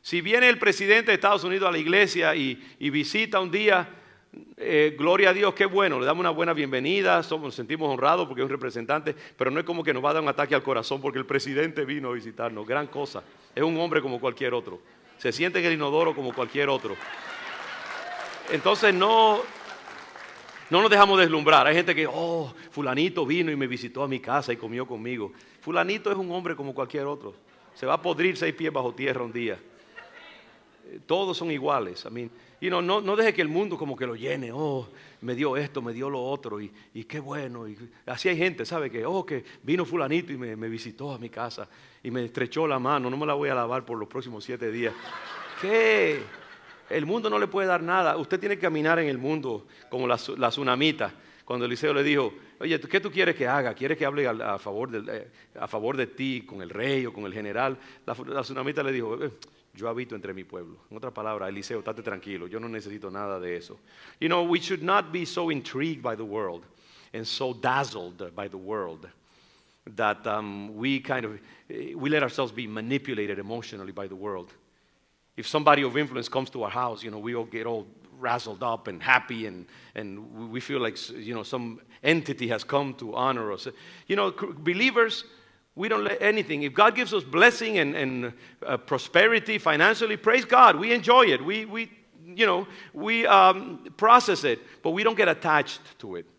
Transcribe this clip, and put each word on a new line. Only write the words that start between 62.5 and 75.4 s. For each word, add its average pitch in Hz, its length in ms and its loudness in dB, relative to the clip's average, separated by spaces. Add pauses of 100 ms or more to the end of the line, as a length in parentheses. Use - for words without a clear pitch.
no 117 80 -10
necesito 104 440 -12
nada 98 280 -6
de 90 180 -6
eso. - 220 -16 (400)
You 165 100 -2
know, 175 140 2
we 170 160 2
should 170 240 -4
not 180 280 0
be 175 140 -4
so 170 240 -4
intrigued 143 540 -6
by 117 120 -2
the 110 100 -8
world 95 400 -6 (480)
and 113 120 -8
so 127 280 -4
dazzled 101 840 -4
by 101 120 -8
the 95 100 -12
world 92 500 -8 (800)
that, 107 400 -2
um, 104 500 -6
we 131 240 -2
kind 131 260 -4
of, 107 140 -10 (300)
eh, - 260 -10
we 143 140 -4
let 151 140 4
ourselves 123 280 -2
be 113 160 -8
manipulated 110 720 -4
emotionally 101 520 -10
by 98 160 -10
the 95 80 -12
world. 95 380 -10 (840)
If 113 120 -10